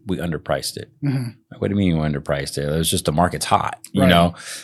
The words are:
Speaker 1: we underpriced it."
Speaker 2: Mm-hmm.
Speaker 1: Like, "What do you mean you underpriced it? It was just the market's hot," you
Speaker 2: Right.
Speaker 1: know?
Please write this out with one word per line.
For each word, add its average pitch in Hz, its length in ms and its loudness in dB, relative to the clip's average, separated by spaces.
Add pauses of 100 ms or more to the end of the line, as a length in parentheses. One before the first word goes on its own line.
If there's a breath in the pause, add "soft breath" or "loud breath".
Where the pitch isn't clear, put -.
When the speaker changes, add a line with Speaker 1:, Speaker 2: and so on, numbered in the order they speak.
Speaker 1:
we 92 100 -2
underpriced 78 600 -4
it." - 120 -12 (160)
Speaker 2:
Mm-hmm. 127 240 -2 (220)
Speaker 1:
Like, - 100 -14
"What 101 60 0
do 101 60 -2
you 101 40 0
mean 92 180 2
you 78 60 0
underpriced 71 560 -4
it? 71 100 -2
It 76 100 -2
was 82 120 0
just 90 160 -2
the 80 60 2
market's 85 340 0
hot," - 340 0 (120)
you 98 100 0
Speaker 2:
Right. 92 80 6
Speaker 1:
know? 85 240 6 (300 loud breath)